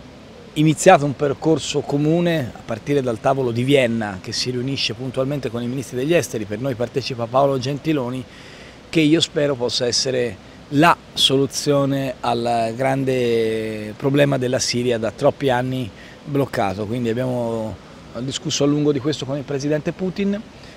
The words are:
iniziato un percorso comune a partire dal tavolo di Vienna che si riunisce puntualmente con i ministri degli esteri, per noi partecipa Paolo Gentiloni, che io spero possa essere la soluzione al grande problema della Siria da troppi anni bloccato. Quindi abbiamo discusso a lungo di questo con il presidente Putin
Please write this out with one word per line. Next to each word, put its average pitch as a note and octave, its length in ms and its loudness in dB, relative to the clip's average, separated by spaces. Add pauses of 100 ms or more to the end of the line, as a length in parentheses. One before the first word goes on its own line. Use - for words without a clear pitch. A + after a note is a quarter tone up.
(540)
iniziato D#3 500 6
un C#3+ 140 -2
percorso D3 640 0
comune D#3 760 0
a - 80 -18
partire C3+ 380 -2
dal A#2+ 180 -2
tavolo C3+ 320 2
di A#2+ 120 0
Vienna A#2 580 2
che A2 100 -10
si B2 200 -4
riunisce B2 420 -4
puntualmente C3 560 -4
con A#2 120 -6
i A#2+ 60 -4
ministri B2+ 300 -6
degli C#3+ 160 0
esteri, B2 320 0
per G#2 140 -6
noi C3 160 -2
partecipa A#2 520 -4
Paolo C3+ 320 2
Gentiloni, C3 640 -4 (640)
che E3 140 2
io D#3 180 6
spero D3 360 0
possa B2 300 -2
essere B2 640 -2 (200)
la D#3 260 6 (180)
soluzione C#3 1080 0
al A#2 540 0
grande A#2 1200 0
problema C#3 400 2
della B2+ 220 0
Siria A#2+ 380 0
da A2+ 140 -2
troppi C#3 380 0
anni B2+ 400 -2 (340)
bloccato. A2 600 -2
Quindi A#2 240 -2
abbiamo A#2 640 -2 (440)
discusso C3+ 440 -4
a C#3+ 40 4
lungo D3 260 2
di C#3+ 60 0
questo C#3 260 -2
con C#3 100 -4
il C#3+ 80 -6
presidente D3 480 -2
Putin G3 500 -2 (360)